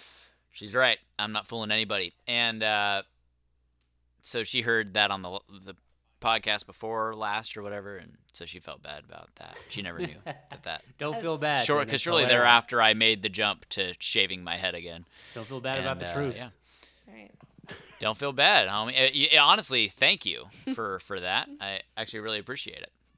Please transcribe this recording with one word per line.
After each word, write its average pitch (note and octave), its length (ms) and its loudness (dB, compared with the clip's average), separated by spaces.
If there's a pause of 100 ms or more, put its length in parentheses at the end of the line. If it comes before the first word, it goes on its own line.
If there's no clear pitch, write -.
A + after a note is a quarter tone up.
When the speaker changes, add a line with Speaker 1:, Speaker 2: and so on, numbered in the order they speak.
(520)
Speaker 1:
She's G#2 220 -16
right. B2 240 6 (220)
I'm G#2+ 140 -4
not G#2+ 120 -2
fooling A2 260 -6
anybody." G#2 420 0 (140)
And, A#2 360 0
uh, G#2 400 0 (1200)
so A#2 200 -4
she B2 180 -2
heard A2 340 0
that G#2 160 2
on G2 100 -6
the, F#2 180 -10 (260)
the F#2+ 100 -16 (460)
podcast A2 440 0
before A2 500 -6
last G#2+ 400 -6
or G#2+ 60 -12
whatever, G2+ 360 -10
and E2 160 -18 (200)
so E2+ 120 -16
she F2 140 -16
felt D#2 220 -16
bad D2 260 -14
about D#2+ 280 -20
that. - 220 -20 (120)
She - 120 -10
never F2 180 -10
knew D#2 200 -8
Speaker 2:
<laughs> - 60 -20
Speaker 1:
that - 380 -16
that E2 180 -10 (160)
Speaker 2:
Don't D3 240 -6
feel E3 160 -4
Speaker 3:
That's D3 220 0
Speaker 2:
bad, A#2+ 60 2
Speaker 1:
Sure, D3 140 2
Speaker 2:
Dennis. A#2+ 120 -2
Speaker 1:
'cause C3+ 100 -2
surely E3+ 220 4
Speaker 2:
Hilarious. B2 180 6
Speaker 1:
thereafter A#2+ 400 6
I A2 120 8
made A2 280 4
the G#2+ 80 -2
jump G2+ 400 -2
to F2+ 300 -2
shaving F#2+ 440 0
my E2+ 140 -6
head F2+ 180 -4
again. E2+ 300 -12 (300)
Speaker 2:
Don't A2+ 120 -12
feel C3 120 -10
bad C3 200 -4
about C3+ 180 -4
Speaker 1:
And, F2+ 40 -10
Speaker 2:
the F2 80 -6
Speaker 1:
uh, F2 40 -6
Speaker 2:
truth. C#3 240 -4
Speaker 1:
yeah. A#2+ 120 -12 (580)
Speaker 3:
Right. A2 240 -20 (680)
Speaker 1:
Don't A2 180 -2
feel C#3+ 160 -4
bad, C#3+ 360 6
homie. G#2+ 280 -2
Uh, C3 160 6
y-, D3 200 2
y-, D#3+ 60 10
honestly, C#3+ 480 6
thank - 380 2
you C#2+ 200 -6 (280)
for, G2 260 -6
for F#2+ 200 -8
that. F#2 280 -2 (140)
I G2 200 -6 (140)
actually A2+ 260 -10
really G#2+ 180 -4
appreciate G2+ 400 -12
it. - 120 -16 (260)